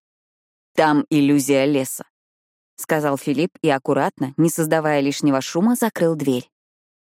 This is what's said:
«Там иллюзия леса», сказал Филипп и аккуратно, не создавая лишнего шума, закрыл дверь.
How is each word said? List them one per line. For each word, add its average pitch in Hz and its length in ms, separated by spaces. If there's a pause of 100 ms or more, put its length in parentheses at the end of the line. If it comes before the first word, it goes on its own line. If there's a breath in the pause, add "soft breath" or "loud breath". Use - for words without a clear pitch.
(720)
«Там 151 380
иллюзия 139 540
леса», 139 400 (720)
сказал 147 400
Филипп 147 340 (100)
и 160 80
аккуратно, 139 680
не 160 120
создавая 156 520
лишнего 139 400
шума, 214 340
закрыл 170 400
дверь. 135 340 (580)